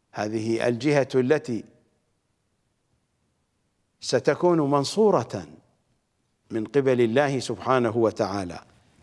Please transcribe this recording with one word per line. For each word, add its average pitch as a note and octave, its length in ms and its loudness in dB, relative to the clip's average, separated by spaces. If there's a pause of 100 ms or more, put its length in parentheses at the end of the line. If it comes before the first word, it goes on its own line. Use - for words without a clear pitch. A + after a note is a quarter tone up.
(120)
هذه A2 560 -2
الجهة B2+ 480 0
التي C3 480 0 (2250)
ستكون D#3+ 600 0
منصورة C#3+ 880 0 (1040)
من A2 140 -4
قبل C3 360 2
الله C3 380 2
سبحانه A#2+ 580 0
وتعالى، G2 600 -2 (440)